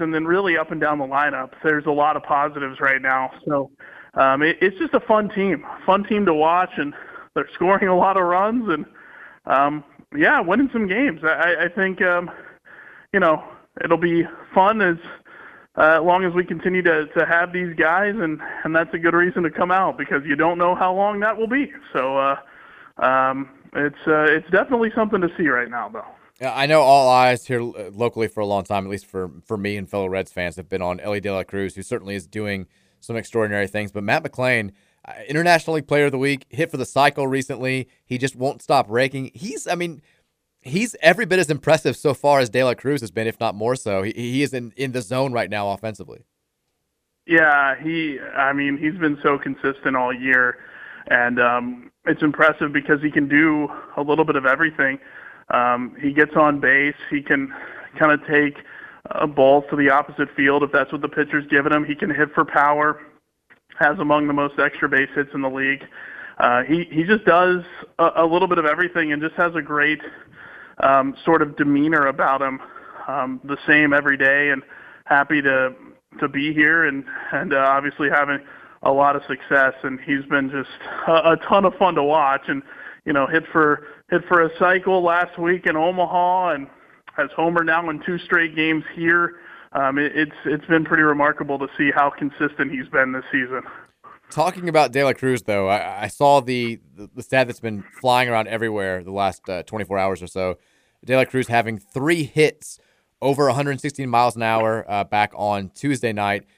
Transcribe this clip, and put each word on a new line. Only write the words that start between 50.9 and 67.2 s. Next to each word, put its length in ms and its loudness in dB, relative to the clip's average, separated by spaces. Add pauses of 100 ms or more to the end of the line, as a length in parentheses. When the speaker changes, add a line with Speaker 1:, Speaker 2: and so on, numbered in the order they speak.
Speaker 1:
And, 320 0
um, 520 0 (140)
it's 160 0
impressive 520 2
because 280 0
he 100 -2
can 160 0
do 400 2 (300)
a 40 -4
little 240 2
bit 100 -2
of 100 -2
everything. 540 0 (500)
Um, 520 0
he 120 -2
gets 220 2
on 240 4
base. 360 2 (140)
He 120 -4
can 320 -2 (440)
kinda 200 4 (120)
take, 260 2 (560)
uh, 160 -2
balls 420 4
to 60 -4
the 140 4
opposite 460 0
field 280 2
if 80 -2
that's 200 0
what 100 -8
the 80 -4
pitcher's 380 -4
giving 240 2
him. 120 2
He 120 -6
can 140 -6
hit 240 -2
for 120 0
power, 560 2 (720)
has 240 2
among 280 2
the 60 -2
most 260 -2
extra 280 0
base 280 2
hits 180 -4
in 80 -6
the 80 -2
league. 340 -4 (560)
Uh, 240 2
he, 280 -2
he 120 -2
just 220 0